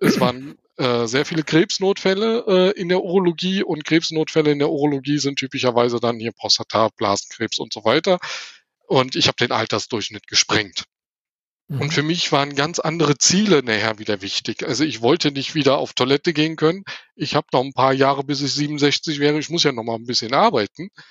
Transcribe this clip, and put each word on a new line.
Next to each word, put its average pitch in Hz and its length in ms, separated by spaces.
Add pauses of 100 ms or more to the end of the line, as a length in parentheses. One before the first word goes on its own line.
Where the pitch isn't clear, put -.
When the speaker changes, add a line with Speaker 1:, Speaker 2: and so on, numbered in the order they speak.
Speaker 1:
es - 200
Speaker 2:
<clears throat> - 0
Speaker 1:
waren, 127 360 (200)
äh, 120 320
sehr 131 180
viele 160 160
Krebsnotfälle, 190 1300
äh, - 40
in 175 80
der 180 140
Urologie 185 600
und 151 200
Krebsnotfälle 156 680
in 143 80
der 151 100
Urologie 143 480
sind 139 220
typischerweise 120 580
dann 117 220
hier 113 120
Prostata, - 640
Blasenkrebs 104 640
und 127 140
so 107 120
weiter. 165 340 (680)
Und 131 300
ich 160 100
hab 135 120
den 120 120
Altersdurchschnitt 110 760
gesprengt. - 560 (840)
Speaker 2:
Mhm. 139 120
Speaker 1:
Und 147 140
für 143 80
mich 165 300
waren 143 240
ganz 151 220
andere 156 380
Ziele 180 460
nachher 110 360
wieder 104 220
wichtig. - 460
Also 127 180
ich 120 160
wollte 147 320
nicht 139 220
wieder 139 240
auf 143 160
Toilette 143 400
gehen 156 220
können. 175 280 (320)
Ich - 180
hab 151 200
noch 131 100
ein 139 80
paar 131 220
Jahre, 135 300
bis 139 180
ich 135 100
siebenundsechzig 147 680
wäre. 147 200
Ich 143 100
muss 165 140
ja 143 100
noch 117 120
mal 117 100
ein 113 100
bisschen 120 300
arbeiten. 160 560 (200)